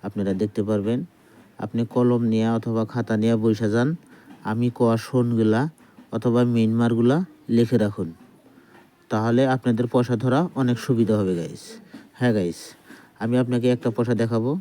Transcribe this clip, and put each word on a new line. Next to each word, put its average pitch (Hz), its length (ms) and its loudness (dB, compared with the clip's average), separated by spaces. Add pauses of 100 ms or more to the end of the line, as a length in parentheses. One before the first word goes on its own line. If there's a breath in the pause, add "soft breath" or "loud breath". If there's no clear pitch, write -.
আপনারা 101 320 -4
দেখতে - 280 -2
পারবেন, 196 360 -2 (600 loud breath)
আপনি - 280 -6
কলম 123 420 2
নিয়ে 110 220 2
অথবা 113 340 -2
খাতা 110 320 -4
নিয়ে 113 200 2
বইসা 110 320 0
যান, 120 200 2 (560 loud breath)
আমি 113 260 -2
কোয়া 117 280 2
শোনগুলা 117 640 2 (500 loud breath)
অথবা 117 320 0
মেইন 113 300 2
মারগুলা 117 420 2 (320)
লিখে 117 300 2
রাখুন, 101 300 -2 (1000 loud breath)
তাহলে 117 380 2
আপনাদের 123 400 0
পয়সা 123 280 0
ধরা 127 240 0 (140)
অনেক 123 240 0
সুবিধা 113 380 0
হবে 95 180 0
গাইস। 82 280 -8 (520 loud breath)
হ্যাঁ 123 200 0
গাইস, 87 240 -2 (600 loud breath)
আমি 117 180 -2
আপনাকে 123 340 0
একটা 120 180 -2
পয়সা 117 240 -2
দেখাবো 113 360 0 (100)